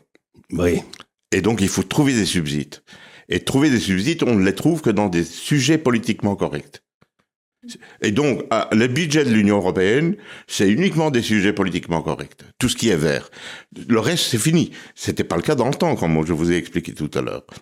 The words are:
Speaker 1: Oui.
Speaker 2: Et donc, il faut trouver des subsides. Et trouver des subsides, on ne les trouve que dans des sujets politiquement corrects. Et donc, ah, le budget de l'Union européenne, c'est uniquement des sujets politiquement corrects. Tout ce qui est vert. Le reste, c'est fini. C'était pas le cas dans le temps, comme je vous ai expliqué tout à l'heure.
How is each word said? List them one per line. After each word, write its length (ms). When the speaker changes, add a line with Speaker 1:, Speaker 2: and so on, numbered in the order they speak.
Speaker 1:
Oui. 280
Speaker 2:
Et 100
donc, 180
il 80
faut 140
trouver 320
des 120
subsides. 500
Et 120
trouver 300
des 100
subsides, 420
on 140
ne 80
les 100
trouve 260
que 100
dans 180
des 160
sujets 540
politiquement 580
corrects. 440
Et 100
donc, 380
ah, 240
le 140
budget 360
de 60
l'Union 300
européenne, 580
c'est 240
uniquement 400
des 100
sujets 320
politiquement 480
corrects. 320
Tout 120
ce 40
qui 140
est 80
vert. 340
Le 140
reste, 240
c'est 140
fini. 320
C'était 300
pas 120
le 60
cas 120
dans 140
le 60
temps, 200
comme 320
je 60
vous 180
ai 60
expliqué 380
tout 180
à 80
l'heure. 240